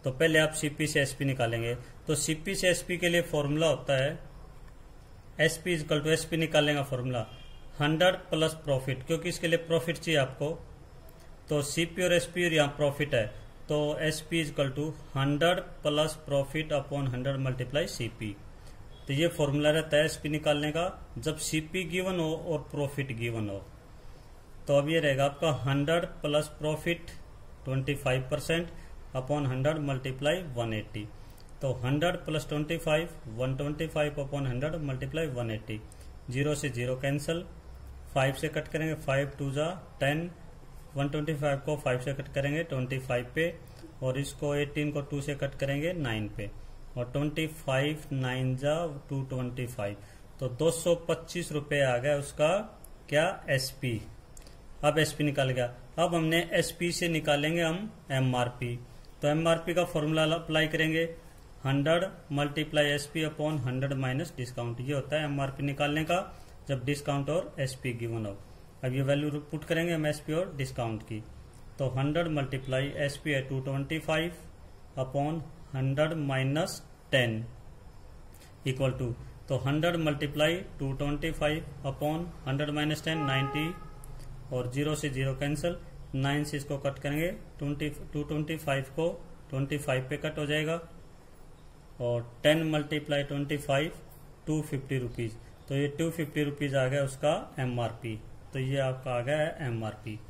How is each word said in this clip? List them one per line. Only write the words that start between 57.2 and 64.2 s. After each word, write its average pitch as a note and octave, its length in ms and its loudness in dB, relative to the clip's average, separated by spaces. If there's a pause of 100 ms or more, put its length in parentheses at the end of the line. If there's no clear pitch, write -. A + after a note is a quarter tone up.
हम F3+ 280 0 (220)
एमआरपी। B2 640 2 (440)
तो D3 60 4
एमआरपी E3 460 4
का F3 100 6
formula D#3 400 2 (100)
apply D#3+ 340 2
करेंगे, D#3+ 340 2 (600)
hundred D3 400 4 (280)
multiply D3 540 2
एसपी D3 400 0
upon D3+ 340 0
hundred B2+ 340 0
minus C3 400 0